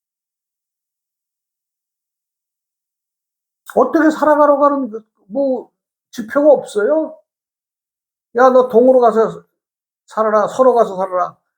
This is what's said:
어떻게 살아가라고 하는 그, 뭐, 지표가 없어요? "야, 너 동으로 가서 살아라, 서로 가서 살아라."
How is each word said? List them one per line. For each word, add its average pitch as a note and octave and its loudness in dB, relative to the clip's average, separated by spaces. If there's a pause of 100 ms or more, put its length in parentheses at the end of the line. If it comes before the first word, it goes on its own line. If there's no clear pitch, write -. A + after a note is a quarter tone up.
(3750)
어떻게 D4 2
살아가라고 D4 0
하는 C#4 -2
그, A3 -16 (240)
뭐, C4 -6 (400)
지표가 C#4+ 0
없어요? C4+ -4 (1160)
"야, B3+ 4
너 B3 2
동으로 B3+ 4
가서 G#3+ 0 (640)
살아라, G#3+ -2
서로 B3+ 0
가서 G3+ 0
살아라." F3+ -6 (200)